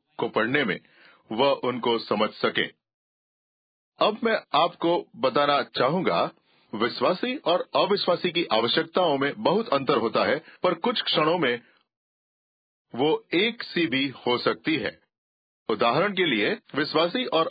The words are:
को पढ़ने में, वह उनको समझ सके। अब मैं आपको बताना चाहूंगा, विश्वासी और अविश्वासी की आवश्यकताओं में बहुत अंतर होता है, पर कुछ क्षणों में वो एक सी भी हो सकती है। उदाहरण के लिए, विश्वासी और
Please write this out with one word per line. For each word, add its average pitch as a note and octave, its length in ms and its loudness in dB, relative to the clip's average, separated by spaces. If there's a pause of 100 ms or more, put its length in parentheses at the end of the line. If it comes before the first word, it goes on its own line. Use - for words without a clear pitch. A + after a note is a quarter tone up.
(180)
को A#2 100 -2
पढ़ने A#2+ 360 0
में, F2 160 -4 (520)
वह C3+ 320 2
उनको A#2+ 340 0
समझ G#2+ 320 -2
सके। - 500 -4 (1200)
अब G#3+ 240 0
मैं A3 160 0 (140)
आपको E3+ 520 0 (100)
बताना C3+ 460 2
चाहूंगा, C3 680 0 (440)
विश्वासी C#3+ 640 -2
और F3 400 -2
अविश्वासी F3+ 540 0
की D#3+ 140 -2
आवश्यकताओं D3+ 760 0
में C#3 200 -2
बहुत E3 300 0
अंतर C#3 280 0
होता G#2+ 280 0
है, B2+ 180 0 (200)
पर F3+ 120 2
कुछ A3+ 280 -4
क्षणों E3 360 2
में A#2+ 220 0 (1300)
वो D3 400 0
एक A3+ 280 0
सी E3+ 240 -2
भी C3+ 220 -2
हो B2 300 -2
सकती C3+ 380 -2
है। G2+ 220 -6 (720)
उदाहरण A#2+ 440 2
के F3+ 140 0
लिए, A#2+ 320 0 (160)
विश्वासी D#3 500 0
और D#3+ 260 0